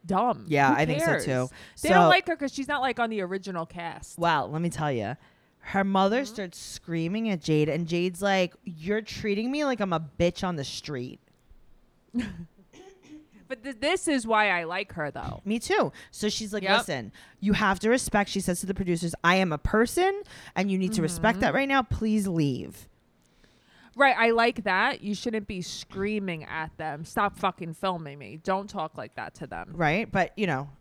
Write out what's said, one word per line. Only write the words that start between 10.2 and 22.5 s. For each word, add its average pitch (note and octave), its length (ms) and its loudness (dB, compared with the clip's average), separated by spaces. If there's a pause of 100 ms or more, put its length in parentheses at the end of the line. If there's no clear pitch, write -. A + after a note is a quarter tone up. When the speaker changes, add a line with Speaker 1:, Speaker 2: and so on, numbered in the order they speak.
Speaker 2:
on F3+ 120 -2
the C3+ 80 -4
street." C3 540 -8 (920)
Speaker 1:
<laughs> A#3+ 60 0 (1300)
But A#3 180 -10
th-, C#4 160 -8
this E4+ 260 0
is C4 180 2
why G#3+ 240 4
I F3 140 0
like F#3 300 -6
her, D3+ 180 -6
though. - 320 -10
Speaker 2:
Me A3 160 -2
too. A#3+ 320 2 (180)
So G#3+ 200 -4
she's G#3 240 -6
like, G3+ 100 -4
Speaker 1:
Yep. G3 140 4
Speaker 2:
"Listen, C3+ 340 -4 (300)
you G3+ 100 2
have G3 300 4
to G#3+ 80 2
respect," G#3+ 400 2
she G3 100 -4
says F3+ 220 -2
to - 40 -8
the F#3+ 80 -4
producers, F3 400 -2 (120)
"I F3 100 8
am F#3 160 2
a D3+ 60 -2
person, F4+ 640 2 (340)
and G3+ 160 0
you F#3 60 2
need F#3 160 0
to G#3+ 80 0
respect F3 340 0
Speaker 1:
Mm-hmm. G3 60 -4
Speaker 2:
that - 120 2
right C4+ 140 2
now. C4+ 160 4
Please G#3+ 460 0
leave." C#3 580 -2 (1080)